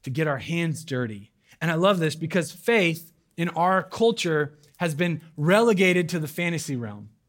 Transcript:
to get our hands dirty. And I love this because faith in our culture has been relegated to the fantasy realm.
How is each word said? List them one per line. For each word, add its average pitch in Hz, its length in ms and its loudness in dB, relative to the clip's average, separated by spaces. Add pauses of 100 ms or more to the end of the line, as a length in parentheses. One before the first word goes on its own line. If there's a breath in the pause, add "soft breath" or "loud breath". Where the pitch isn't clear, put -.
to 143 80 -10
get 156 160 -2
our 139 120 -2
hands 165 460 -4
dirty. 110 480 -6 (300 soft breath)
And 165 80 0
I 165 60 0
love 190 220 4
this 156 160 0
because 160 380 -4
faith 175 600 0 (260)
in 170 120 -2
our 180 320 2
culture 175 760 0 (180 soft breath)
has 170 180 -2
been 160 280 -2 (120 loud breath)
relegated 180 760 4
to 175 80 -2
the 156 100 -4
fantasy 170 480 -4
realm. 104 320 -10 (200)